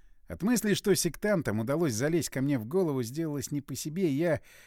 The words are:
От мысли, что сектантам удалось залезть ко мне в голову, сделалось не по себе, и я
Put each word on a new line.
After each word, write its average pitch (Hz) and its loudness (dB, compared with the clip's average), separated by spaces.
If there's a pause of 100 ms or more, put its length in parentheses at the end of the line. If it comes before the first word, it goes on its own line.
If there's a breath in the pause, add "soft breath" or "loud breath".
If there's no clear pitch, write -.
(280)
От - -8
мысли, 214 2
что 190 4
сектантам 160 0
удалось 139 0
залезть 151 0
ко 135 -4
мне 139 2
в 107 -8
голову, 143 0
сделалось 147 -4
не 143 -4
по 135 -10
себе, 160 -2
и 131 0
я 160 2 (260 loud breath)